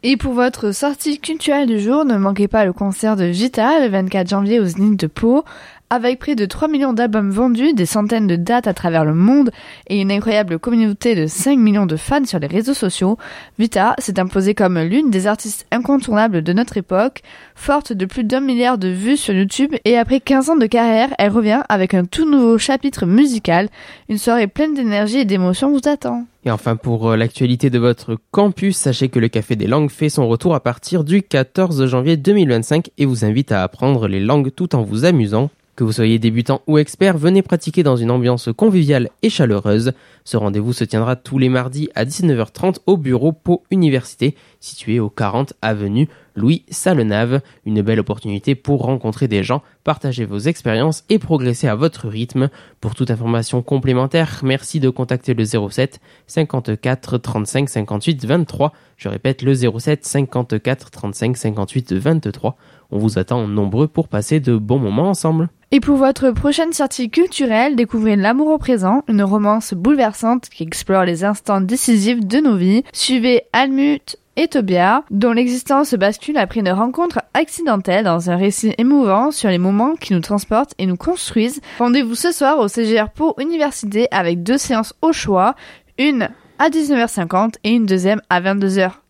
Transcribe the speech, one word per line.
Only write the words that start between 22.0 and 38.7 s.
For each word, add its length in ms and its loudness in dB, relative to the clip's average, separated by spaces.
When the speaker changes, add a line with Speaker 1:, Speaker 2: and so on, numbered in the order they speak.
Speaker 1:
tout 240 -2
nouveau 280 6
chapitre 480 -2
musical. 640 2
Une 80 -2
soirée 300 2
pleine 260 -2
d'énergie 460 0
et 60 2
d'émotion 460 0
vous 160 0
attend. 380 -4
Speaker 2:
Et 60 -2
enfin, 260 0
pour, 360 -2
euh, 40 4
l'actualité 540 0
de 100 2
votre 380 0
campus, 460 2
sachez 320 0
que 100 0
le 100 2
Café 260 -2
des 120 -2
Langues 240 0
fait 180 -2
son 180 0
retour 280 0
à 40 0
partir 440 -4
du 180 2
quatorze 640 0
janvier 320 2
deux 160 2
mille 160 4
vingt-cinq 480 0
et 80 2
vous 180 0
invite 280 0
à 100 0
apprendre 460 0
les 120 -2
langues 340 0
tout 220 -4
en 60 2
vous 240 -2
amusant. 460 2
Que 80 -2
vous 100 0
soyez 260 2
débutant 480 0
ou 100 4
expert, 400 2
venez 240 4
pratiquer 400 -2
dans 140 4
une 160 0
ambiance 440 0
conviviale 540 2